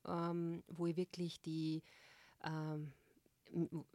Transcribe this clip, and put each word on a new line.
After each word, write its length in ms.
ähm, 600
wo 180
ich 120
wirklich 420
die, 420
ähm, 480